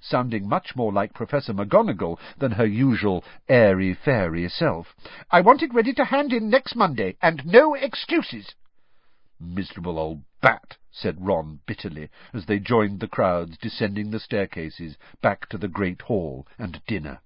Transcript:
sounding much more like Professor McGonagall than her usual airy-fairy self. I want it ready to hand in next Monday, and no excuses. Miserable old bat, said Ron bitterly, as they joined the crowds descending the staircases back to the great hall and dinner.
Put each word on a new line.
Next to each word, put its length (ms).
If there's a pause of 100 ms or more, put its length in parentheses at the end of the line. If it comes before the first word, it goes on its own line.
sounding 480
much 280
more 160
like 220
Professor 380
McGonagall 640 (200)
than 140
her 140
usual 580 (240)
airy-fairy 1000
self. 460 (360)
I 100
want 220
it 120
ready 200
to 100
hand 280
in 180
next 260
Monday, 460
and 220
no 300
excuses. 800 (840)
Miserable 580
old 240 (180)
bat, 360 (140)
said 360
Ron 400
bitterly, 420 (240)
as 140
they 120
joined 420
the 80
crowds 500
descending 520
the 100
staircases 760 (240)
back 280
to 100
the 100
great 340
hall 440 (120)
and 280
dinner. 400